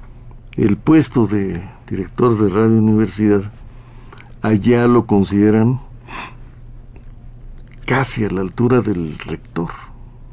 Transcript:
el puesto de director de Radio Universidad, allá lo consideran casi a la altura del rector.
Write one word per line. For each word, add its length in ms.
el 200
puesto 520
de 340
director 480
de 120
Radio 300
Universidad, 760
allá 460
lo 180
consideran 720
casi 380
a 60
la 100
altura 400
del 400
rector. 500